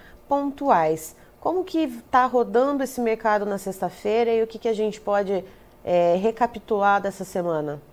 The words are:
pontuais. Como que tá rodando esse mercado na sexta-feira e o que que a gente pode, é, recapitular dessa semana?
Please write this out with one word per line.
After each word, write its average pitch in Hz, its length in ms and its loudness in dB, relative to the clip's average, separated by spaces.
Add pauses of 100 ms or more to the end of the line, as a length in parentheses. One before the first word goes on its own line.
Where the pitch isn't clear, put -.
(260)
pontuais. 269 920 0 (240)
Como 349 240 -2
que 277 440 -4
tá 254 180 4
rodando 247 540 2
esse 254 200 -6
mercado 220 440 0
na 202 120 -4
sexta-feira 208 760 -2
e 226 100 2
o 226 60 0
que 226 100 -14
que 233 120 -2
a 226 40 0
gente 214 280 -2
pode, 202 420 0 (400)
é, 175 320 4
recapitular 208 840 0
dessa 190 240 -6
semana? 151 560 -4 (120)